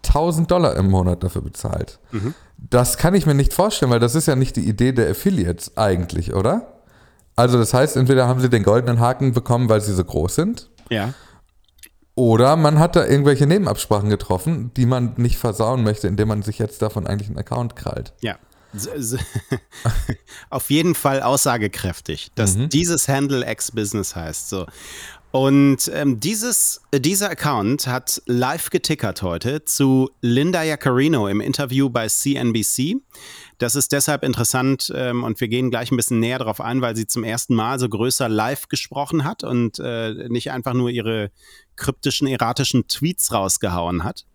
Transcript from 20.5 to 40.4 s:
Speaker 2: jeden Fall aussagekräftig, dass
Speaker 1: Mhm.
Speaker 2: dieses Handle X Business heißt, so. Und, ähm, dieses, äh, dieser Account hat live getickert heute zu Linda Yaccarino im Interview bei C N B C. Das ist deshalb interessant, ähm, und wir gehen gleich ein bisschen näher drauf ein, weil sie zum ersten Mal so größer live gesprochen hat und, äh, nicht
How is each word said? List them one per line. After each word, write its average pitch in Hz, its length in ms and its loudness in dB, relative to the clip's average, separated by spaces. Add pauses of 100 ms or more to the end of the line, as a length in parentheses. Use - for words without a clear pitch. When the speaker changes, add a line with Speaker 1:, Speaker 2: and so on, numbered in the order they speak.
Speaker 2:
jeden 165 260 2
Fall 135 260 0
aussagekräftig, 117 1120 -2
dass 98 200 2
Speaker 1:
Mhm. 135 140 -2
Speaker 2:
dieses 165 400 0
Handle 135 400 0
X - 220 -8
Business 104 440 -4
heißt, 80 340 -10
so. 92 180 -6 (640)
Und, 139 640 4
ähm, 143 280 0
dieses, 214 640 -2 (100)
äh, 139 80 2
dieser 190 320 0
Account 131 560 -2
hat 127 400 -4
live 127 420 -2
getickert 131 540 -2
heute 104 420 -4
zu 131 460 2 (100)
Linda 147 400 2
Yaccarino 143 680 2
im 101 140 0
Interview 135 480 -2
bei 117 180 -2
C 139 280 -2
N 120 180 0
B 113 80 0
C. 160 360 -2 (600)
Das 120 180 -2
ist 143 180 0
deshalb 143 300 0
interessant, 127 720 0
ähm, 123 280 -4
und 113 180 -4
wir 120 60 -2
gehen 120 240 0
gleich 120 200 -4
ein 131 60 2
bisschen 117 220 0
näher 120 180 0
drauf 110 240 -4
ein, 123 200 -2
weil 117 140 -2
sie 113 120 -4
zum 117 160 -4
ersten 117 320 -2
Mal 117 240 -2
so 123 100 -2
größer 117 400 -2
live 110 380 -2
gesprochen - 560 -4
hat - 200 -6
und, 120 360 -2
äh, 117 500 -8
nicht 120 220 -4